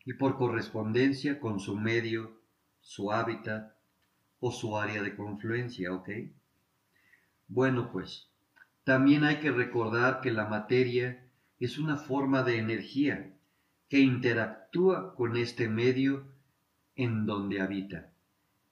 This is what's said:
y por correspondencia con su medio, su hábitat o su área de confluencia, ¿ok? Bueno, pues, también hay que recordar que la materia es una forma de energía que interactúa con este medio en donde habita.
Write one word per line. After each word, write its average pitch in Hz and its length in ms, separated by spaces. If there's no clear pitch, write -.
y 123 80
por 135 240
correspondencia 123 1000
con 104 200
su 101 160
medio, 113 640
su 101 300
hábitat 110 640
o 120 120
su 107 260
área 104 240
de 98 140
confluencia, 107 760
¿ok? 92 180
Bueno, 123 440
pues, - 380
también 139 400
hay 151 140
que 151 140
recordar 120 720
que 120 100
la 110 140
materia 123 800
es 123 200
una 151 160
forma 135 480
de 120 160
energía 110 720
que 139 100
interactúa 123 1160
con 117 200
este 120 320
medio 131 600
en 110 300
donde 101 340
habita. 95 520